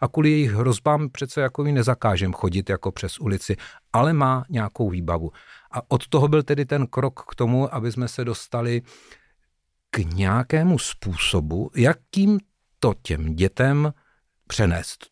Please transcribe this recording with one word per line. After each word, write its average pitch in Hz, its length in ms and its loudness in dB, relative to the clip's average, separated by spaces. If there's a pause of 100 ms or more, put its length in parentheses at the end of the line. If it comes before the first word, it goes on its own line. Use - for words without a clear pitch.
a 131 60 0
kvůli 151 240 2
jejich 151 200 2
hrozbám 131 580 2
přece, 139 320 -6
jako, 135 240 -2
ji 147 60 2
nezakážem 110 640 2
chodit, 92 360 -2
jako, 95 220 -2
přes - 280 -8
ulici, 98 360 -2 (380)
ale 139 200 4
má 131 360 2
nějakou 110 400 -2
výbavu. 85 420 -2 (400)
A - 200 -6
od 127 160 -2
toho 147 200 4
byl 151 160 4
tedy 143 220 0
ten 135 220 -2
krok - 440 -4
k - 40 -14
tomu, 127 380 0
aby 117 180 -4
jsme 123 160 -4
se 123 180 -6
dostali 120 560 -4 (1080)
k - 80 -6
nějakému 113 800 2
způsobu, 85 960 -4
jakým 190 640 2 (400)
to 113 220 2
těm 78 340 -4
dětem 139 580 2 (540)
přenést, - 640 -2